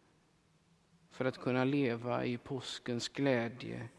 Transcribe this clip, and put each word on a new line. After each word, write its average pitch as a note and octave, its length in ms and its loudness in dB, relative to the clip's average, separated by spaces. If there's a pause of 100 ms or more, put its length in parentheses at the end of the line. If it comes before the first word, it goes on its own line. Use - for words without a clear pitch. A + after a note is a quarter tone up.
(1080)
för - 160 -2
att B2+ 120 0
kunna B2+ 260 2
leva B2 640 2
i B2 120 -2
påskens - 720 -6
glädje A#2+ 880 0